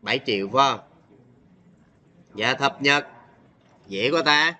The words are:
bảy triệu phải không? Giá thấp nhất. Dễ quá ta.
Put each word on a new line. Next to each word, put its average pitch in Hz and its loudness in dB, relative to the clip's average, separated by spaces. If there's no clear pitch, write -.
bảy 117 -4
triệu 101 0
phải 131 2
không? 110 -4
Giá 113 -2
thấp 135 -4
nhất. 143 2
Dễ 98 -2
quá 160 -2
ta. 151 2